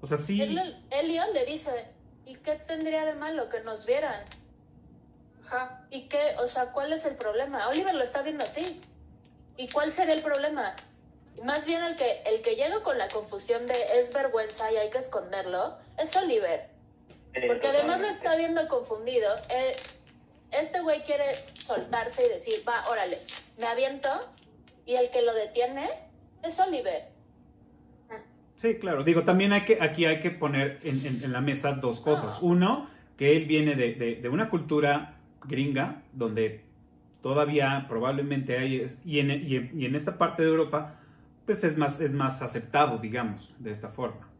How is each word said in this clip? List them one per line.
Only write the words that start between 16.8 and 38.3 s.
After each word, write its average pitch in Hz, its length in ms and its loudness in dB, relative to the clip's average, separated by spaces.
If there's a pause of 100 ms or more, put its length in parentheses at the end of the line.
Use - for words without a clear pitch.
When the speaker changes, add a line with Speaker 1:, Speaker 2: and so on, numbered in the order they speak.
Speaker 4:
Sí, 254 140 -4
Speaker 2:
Porque 240 200 2
además 302 320 4
lo 415 80 0
Speaker 4:
totalmente. - 100 0
Speaker 2:
está 330 180 2
viendo 330 320 2
confundido. 240 640 0 (200)
Eh, 254 260 0 (760)
este 311 300 0
güey 311 220 2
quiere 285 220 0 (320)
soltarse 233 680 -2
y - 40 6
decir, 226 380 -4
"Va, 233 220 0
órale, 185 300 -2 (380)
me 226 100 -4
aviento". 269 420 0 (760)
Y 240 100 0
el 247 160 4
que 247 100 2
lo 233 120 4
detiene 247 560 -2 (540)
es 320 160 -6
Oliver. 254 520 0 (1400)
Speaker 1:
Sí, 226 200 2
claro. 170 280 -2
Digo, 160 200 6
también 190 280 6
hay 202 140 4
que, - 160 6
aquí 160 240 2
hay 156 160 2
que 175 100 0
poner 143 520 0
en, 135 220 -2
en, 123 180 -4
en 131 100 -4
la 127 80 -2
mesa 139 320 0
dos 123 260 -2
cosas. 143 380 2
Speaker 2:
Ah. - 60 -10
Speaker 1:
Uno, 180 460 4 (280)
que 143 180 8
él 160 100 2
viene 151 300 4
de, 120 200 2
de, 117 200 -2
de 120 140 -6
una 202 200 0
cultura 147 640 2 (300)
gringa, 135 580 -2 (100)
donde 113 500 -2 (580)
todavía 139 680 2
probablemente 131 680 0